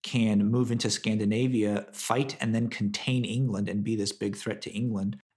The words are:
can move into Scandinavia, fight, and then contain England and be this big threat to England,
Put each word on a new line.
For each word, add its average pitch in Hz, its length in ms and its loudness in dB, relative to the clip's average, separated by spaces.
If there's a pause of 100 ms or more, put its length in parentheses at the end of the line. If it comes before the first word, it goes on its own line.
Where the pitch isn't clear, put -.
can 107 480 4
move 123 180 2
into 117 200 0
Scandinavia, 107 1040 2
fight, 135 480 -2
and 113 120 0
then 117 140 2
contain 120 560 0
England 107 460 0
and 101 160 -2
be 113 100 0
this 101 160 -2
big 101 240 -4
threat - 260 -6
to - 80 -10
England, 104 460 -2 (220)